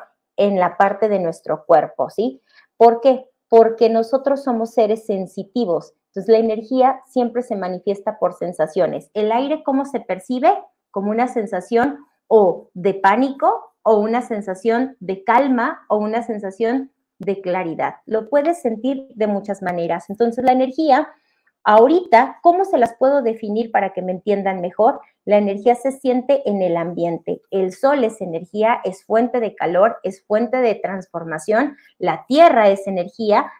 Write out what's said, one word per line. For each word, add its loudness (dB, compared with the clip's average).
en 2
la 0
parte 2
de 0
nuestro -6
cuerpo, 2
¿sí? -4
¿Por 6
qué? 2
Porque 4
nosotros -2
somos -4
seres 0
sensitivos. -6
Entonces, 0
la 6
energía 0
siempre -4
se -8
manifiesta -6
por -2
sensaciones. -4
El -2
aire, -2
¿cómo -2
se -8
percibe? -2
Como -6
una -2
sensación -4
o 2
de -2
pánico, 0
o 2
una 0
sensación -4
de -8
calma, 0
o 0
una -4
sensación -4
de -6
claridad. -4
Lo -4
puedes 0
sentir -4
de -2
muchas -6
maneras. -4
Entonces, -2
la 4
energía, 0
ahorita, 4
¿cómo 4
se -2
las 2
puedo 2
definir -4
para 0
que -6
me -6
entiendan -4
mejor? 0
La 4
energía 2
se -4
siente 0
en -2
el 0
ambiente. -4
El -2
sol 0
es -4
energía, -2
es -8
fuente 0
de -6
calor, 2
es -8
fuente -2
de 0
transformación. -4
La -4
tierra 6
es 0
energía -2